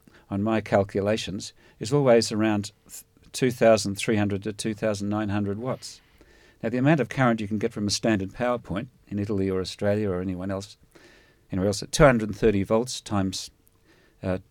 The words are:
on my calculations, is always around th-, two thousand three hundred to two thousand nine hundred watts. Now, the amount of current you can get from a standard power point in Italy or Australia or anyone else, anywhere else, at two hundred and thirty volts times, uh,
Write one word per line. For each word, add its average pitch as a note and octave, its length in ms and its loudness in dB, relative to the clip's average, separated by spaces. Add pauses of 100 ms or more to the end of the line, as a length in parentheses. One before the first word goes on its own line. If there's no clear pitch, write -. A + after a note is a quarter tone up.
(300)
on G2+ 140 -2
my A2 180 0
calculations, G#2 920 -2 (260)
is G#2+ 120 -6
always B2 400 4
around G#2+ 400 0 (160)
th-, - 160 -20 (280)
two - 180 0
thousand A2+ 460 4
three A2 220 0
hundred G2+ 260 -2
to G#2+ 100 -6
two G#2+ 220 -6
thousand G#2 340 -4
nine G#2 200 -4
hundred G2+ 280 -2
watts. - 440 -10 (600)
Now, A2+ 80 -4
the A#2 80 -2
amount C#3+ 220 4
of A#2 100 -2
current A#2+ 320 2
you G#2 60 -6
can G#2+ 100 -4
get A2 160 -2
from G#2 140 -4
a G2+ 40 0
standard F#2+ 440 0
power B2 240 -2
point A#2+ 300 -8 (180)
in G2+ 100 -8
Italy G2 320 -2
or F#2+ 100 0
Australia G2+ 520 -2
or F2+ 100 -2
anyone F#2 300 -6
else, G2 260 -8 (760)
anywhere F#2 140 0
else, G2 160 0
at - 100 -12
two - 120 4
hundred A#2 260 6
and G2+ 80 -8
thirty G#2 240 2
volts A2+ 400 -2
times, F#2+ 480 -4 (720)
uh, F#2 160 -2 (140)